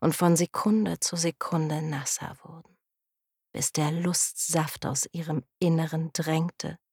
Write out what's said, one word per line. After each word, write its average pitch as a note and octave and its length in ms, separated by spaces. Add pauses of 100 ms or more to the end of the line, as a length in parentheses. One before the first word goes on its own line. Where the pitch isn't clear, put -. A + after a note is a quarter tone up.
und D#3+ 160
von E3+ 180
Sekunde F#3 640
zu - 180
Sekunde D#3+ 680
nasser C#3+ 600
wurden, E3 340 (760)
bis - 200
der D3+ 200
Lustsaft E3+ 920
aus - 260
ihrem D#3+ 320 (160)
Inneren D#3+ 520
drängte D#3+ 680 (140)